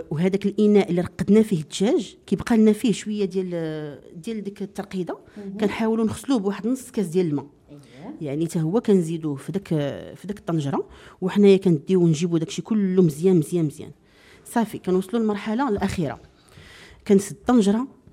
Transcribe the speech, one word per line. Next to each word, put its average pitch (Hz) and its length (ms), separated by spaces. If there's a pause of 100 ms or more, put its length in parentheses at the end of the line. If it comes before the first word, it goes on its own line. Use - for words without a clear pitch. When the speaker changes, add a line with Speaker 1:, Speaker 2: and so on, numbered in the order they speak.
(100)
Speaker 1:
وهذاك 180 360
الاناء 208 440
اللي 175 100
رقدنا 202 420
فيه 202 180
الدجاج 220 560 (100)
كيبقى 226 300
لنا 214 160
فيه 208 200
شويه 208 320
ديال، 165 960
ديال 214 240
ديك 202 180
الترقيده، 190 560 (180)
Speaker 2:
مهم. 196 220
Speaker 1:
كنحاولوا 226 460
نغسلوه 247 340
بواحد 202 280
نص 254 240
كاس 196 160
ديال 175 200
الماء. 143 200 (240)
Speaker 2:
أييه. 147 500
Speaker 1:
يعني 151 260
حتى 170 140
هو 170 200
كنزيدوه 165 560
في 147 160
داك، 196 160 (480)
في - 100
داك 208 120
الطنجره، 160 500 (320)
وحنايا 196 360
كنديو 180 460
ونجيبوا 170 360
داكشي 160 240
كله 190 400
مزيان 170 340
مزيان 165 280
مزيان. 120 260 (540)
صافي، - 340
كنوصلوا 190 440
للمرحله 220 460
الاخيره، 185 520 (880)
كنسد 196 280
الطنجره 226 520 (240)